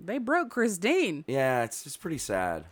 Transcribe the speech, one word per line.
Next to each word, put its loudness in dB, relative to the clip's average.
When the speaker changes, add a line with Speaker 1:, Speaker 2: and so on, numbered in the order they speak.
Speaker 1:
They -4
broke 0
Christine. 2
Speaker 2:
Yeah, 2
it's, -6
it's -12
pretty -4
sad. -2